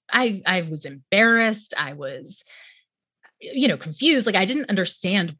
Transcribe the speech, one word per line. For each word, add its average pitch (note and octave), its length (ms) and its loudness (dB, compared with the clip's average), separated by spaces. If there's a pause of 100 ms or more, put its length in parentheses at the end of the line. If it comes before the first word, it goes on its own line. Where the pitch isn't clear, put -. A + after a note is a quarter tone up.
(120)
I, A3+ 340 0
I F3+ 180 0
was D#3 220 -8
embarrassed. A3 920 0
I C#3+ 160 -6
was, C#3 500 -12 (1000)
you C#4 280 0
know, D#3 80 0
confused. B3+ 480 2
Like, G#3 100 0
I F#3 100 6
didn't C4 240 -2
understand F#3 720 0